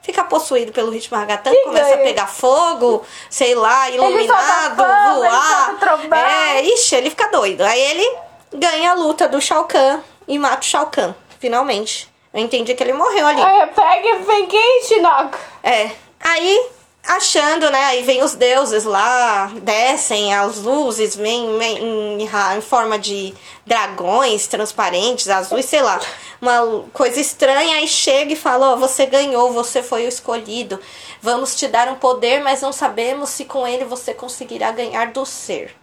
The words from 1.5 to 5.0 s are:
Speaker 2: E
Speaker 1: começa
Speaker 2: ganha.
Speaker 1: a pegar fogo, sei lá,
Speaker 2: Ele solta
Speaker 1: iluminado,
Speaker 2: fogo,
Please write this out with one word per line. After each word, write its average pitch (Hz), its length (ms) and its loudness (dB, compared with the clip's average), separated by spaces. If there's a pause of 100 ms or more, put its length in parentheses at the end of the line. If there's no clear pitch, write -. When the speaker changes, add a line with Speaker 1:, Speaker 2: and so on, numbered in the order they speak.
Speaker 2:
E 523 80 8
Speaker 1:
começa 294 260 2
Speaker 2:
ganha. 269 60 6
Speaker 1:
a 277 100 2
pegar 208 220 0
fogo, 254 800 2 (240)
sei 247 240 2
lá, 247 340 4
Speaker 2:
Ele 247 100 -4
solta 381 140 4
Speaker 1:
iluminado, 359 640 2
Speaker 2:
fogo, 381 460 4